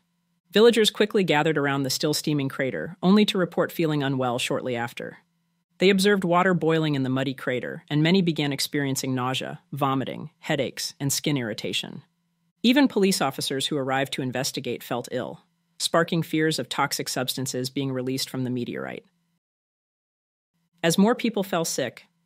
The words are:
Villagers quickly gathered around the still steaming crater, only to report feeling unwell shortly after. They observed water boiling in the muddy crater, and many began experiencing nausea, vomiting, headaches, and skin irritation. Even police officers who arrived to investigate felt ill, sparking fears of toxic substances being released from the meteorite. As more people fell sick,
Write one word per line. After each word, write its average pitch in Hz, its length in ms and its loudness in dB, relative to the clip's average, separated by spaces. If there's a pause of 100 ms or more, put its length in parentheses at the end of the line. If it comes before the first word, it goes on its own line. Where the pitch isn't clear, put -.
(520)
Villagers 220 400 6
quickly 208 320 2
gathered 156 340 4
around 139 240 0
the 135 80 -2
still 151 240 0
steaming 143 360 0
crater, 127 520 -4
only 208 240 6
to 208 140 0
report 170 320 0
feeling 151 320 0
unwell 127 340 0
shortly 127 380 -2
after. - 420 -8 (600)
They 185 120 4
observed 196 340 4
water 180 300 4
boiling 160 400 2
in 135 80 0
the 127 80 -2
muddy 131 240 2
crater, 123 560 -6
and 151 140 2
many 180 180 6
began 151 320 0
experiencing 135 640 -2
nausea, 127 460 -4 (100)
vomiting, 135 680 -4
headaches, - 600 -4
and 143 120 -2
skin 147 260 0
irritation. 104 640 -6 (580)
Even 254 260 6
police 196 320 2
officers 139 460 -2
who 151 120 -2
arrived 135 360 -2
to 160 80 -4
investigate 127 640 -4
felt 120 280 -6
ill, 107 300 -6 (380)
sparking 170 420 2
fears 156 380 0
of 123 100 -8
toxic 143 400 -2
substances 131 600 -4
being 135 200 -4
released 131 380 -4
from 131 140 -4
the 123 80 -2
meteorite. 67 540 -4 (1800)
As 170 160 2
more 220 160 4
people 220 260 -2
fell 175 240 -2
sick, - 400 -6 (200)